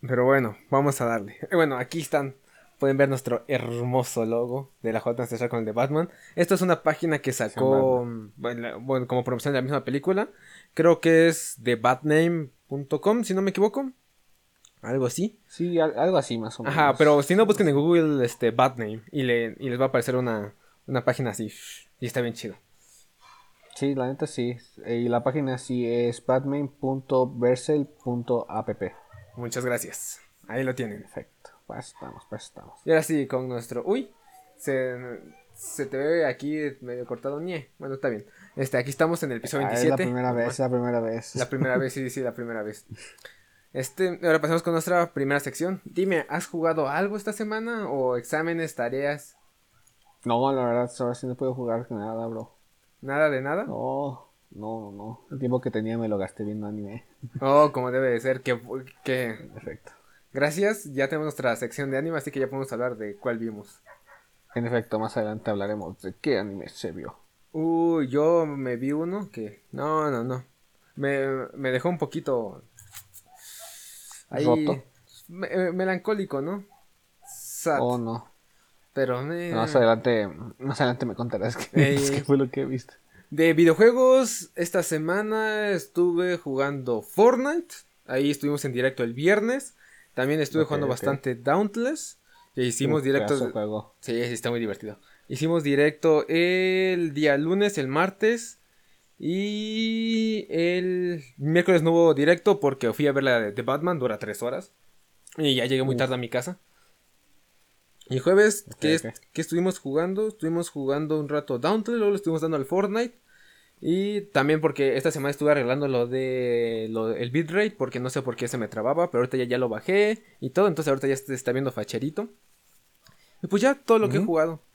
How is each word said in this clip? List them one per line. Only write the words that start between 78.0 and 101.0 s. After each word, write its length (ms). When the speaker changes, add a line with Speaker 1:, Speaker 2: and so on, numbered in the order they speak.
Speaker 1:
Pero 300
me 300
Speaker 2:
Más 220
adelante, 520
más 220
adelante 240
me 100
contarás 420
qué, 320
<laughs> 60
Speaker 1:
Ey. 140
Speaker 2:
qué 140
fue 140
lo 120
que 160
viste. 300
Speaker 1:
De 240
videojuegos, 1000
esta 280
semana 880
estuve 640
jugando 680
Fortnite. 720
Ahí 240
estuvimos 340
en 80
directo 300
el 100
viernes. 640
También 280
estuve 200
Speaker 2:
Ok, 60
Speaker 1:
jugando 180
Speaker 2:
ok. 60
Speaker 1:
bastante 420
Dauntless. 840
Que 80
hicimos 380
Speaker 2:
Un 60
Speaker 1:
directo 240
Speaker 2:
pedazo 180
de 40
juego. 500
Speaker 1:
Sí, 100
sí, 80
está 180
muy 80
divertido. 400
Hicimos 360
directo 640
el 880
día 240
lunes, 400
el 80
martes. 720
Y 1120
el 720